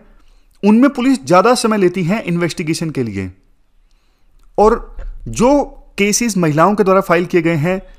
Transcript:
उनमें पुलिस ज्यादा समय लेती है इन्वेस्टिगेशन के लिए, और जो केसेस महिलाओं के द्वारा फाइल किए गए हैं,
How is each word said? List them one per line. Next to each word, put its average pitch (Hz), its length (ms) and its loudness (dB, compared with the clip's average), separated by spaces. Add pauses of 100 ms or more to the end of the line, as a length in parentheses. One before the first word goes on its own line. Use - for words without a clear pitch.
(640)
उनमें 233 260 4
पुलिस 269 340 -2
ज्यादा 185 300 4
समय 220 220 0
लेती 185 280 0
है 208 180 -2
इन्वेस्टिगेशन 170 680 -4
के 135 120 -4
लिए, 98 300 -6 (1300)
और 214 380 0 (320)
जो 240 360 2 (340)
केसेस 202 380 -2
महिलाओं 165 380 2
के 208 100 2
द्वारा 190 160 2
फाइल 180 260 0
किए 170 160 0
गए 165 120 0
हैं, 180 280 -2 (160)